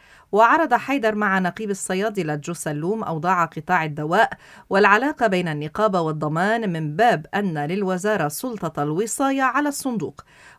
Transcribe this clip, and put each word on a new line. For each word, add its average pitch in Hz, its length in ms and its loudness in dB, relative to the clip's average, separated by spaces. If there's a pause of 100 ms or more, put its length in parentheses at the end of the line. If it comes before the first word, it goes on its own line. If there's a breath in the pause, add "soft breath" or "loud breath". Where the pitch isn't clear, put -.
(320 soft breath)
وعرض 247 420 4
حيدر 233 400 0
مع 208 240 0
نقيب 185 320 -4
الصيادلة 190 640 -2
جو 151 180 -8
سلوم 165 520 -4
أوضاع 170 400 0
قطاع 165 400 -2
الدواء 156 460 2 (400 loud breath)
والعلاقة 214 560 4
بين 180 220 0
النقابة 160 520 0
والضمان 165 720 0
من 156 240 -4
باب 190 380 2
أن 185 240 -2
للوزارة 185 680 -2
سلطة 180 540 -6
الوصاية 226 600 0
على 262 260 0
الصندوق. 240 520 -6 (380 loud breath)